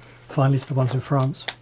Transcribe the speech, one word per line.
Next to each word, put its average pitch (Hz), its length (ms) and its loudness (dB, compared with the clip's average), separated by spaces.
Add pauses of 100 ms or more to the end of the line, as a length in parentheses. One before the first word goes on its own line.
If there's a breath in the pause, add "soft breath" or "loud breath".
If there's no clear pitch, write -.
(300 soft breath)
finally 139 300 4
to 135 80 -6
the - 60 -8
ones 131 200 2
in 131 80 -2
France. 135 440 -2 (160)